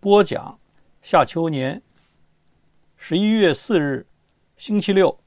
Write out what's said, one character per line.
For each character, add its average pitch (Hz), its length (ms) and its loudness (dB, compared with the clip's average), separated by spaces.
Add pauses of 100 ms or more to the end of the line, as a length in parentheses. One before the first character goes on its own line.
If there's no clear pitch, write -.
播 202 240 4
讲， - 340 -10 (440)
夏 165 200 2
秋 165 280 -2
年。 143 320 -6 (1120)
十 - 220 -4
一 208 100 0
月 214 240 2
四 190 260 -2
日， 143 280 -4 (500)
星 208 240 -4
期 196 140 -2
六。 190 200 2 (120)